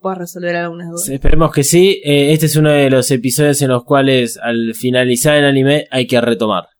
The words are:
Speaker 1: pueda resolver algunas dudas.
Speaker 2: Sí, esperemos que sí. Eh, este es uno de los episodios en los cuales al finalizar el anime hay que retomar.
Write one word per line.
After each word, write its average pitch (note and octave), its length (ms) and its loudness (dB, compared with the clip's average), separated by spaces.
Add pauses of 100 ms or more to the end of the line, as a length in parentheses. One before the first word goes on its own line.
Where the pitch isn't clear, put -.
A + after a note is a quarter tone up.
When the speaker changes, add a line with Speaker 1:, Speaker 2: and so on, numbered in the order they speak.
Speaker 1:
pueda F#3+ 140 -6
resolver F3 400 -8
algunas E3+ 340 -8
dudas. E3+ 160 -10
Speaker 2:
Sí, C#3 80 -8
esperemos D#3 400 4
que D3 100 2
sí. F3+ 400 2
Eh, C#3+ 300 2
este D#3 140 2
es D3+ 100 -2
uno D3+ 140 2
de C#3+ 180 2
los C3 200 2
episodios C3+ 520 0
en C3+ 80 0
los B2 160 -2
cuales C3+ 520 0
al A#2 380 -4
finalizar B2+ 640 0
el D3 80 2
anime C#3 460 0
hay B2+ 140 -2
que B2 140 0
retomar. A2 480 -2 (120)